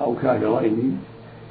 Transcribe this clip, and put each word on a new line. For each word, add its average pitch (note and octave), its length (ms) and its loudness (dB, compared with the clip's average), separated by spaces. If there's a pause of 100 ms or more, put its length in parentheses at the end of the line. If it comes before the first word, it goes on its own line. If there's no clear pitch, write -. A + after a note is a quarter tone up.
أو B2 140 0
كافرين A#2+ 840 2 (520)